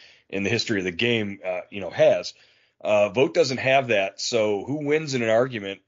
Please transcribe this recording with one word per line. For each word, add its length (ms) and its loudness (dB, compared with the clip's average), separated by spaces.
in 140 -4
the 80 0
history 280 0
of 60 -2
the 80 -2
game, 520 -2
uh, 160 -6
you 100 -10
know, 100 -8
has. 440 2
Uh, 280 2
Vogt 260 0
doesn't 240 2
have 300 2
that. 320 -2
So 440 0
who 200 -6
wins 300 -2
in 80 -2
an 80 2
argument 580 0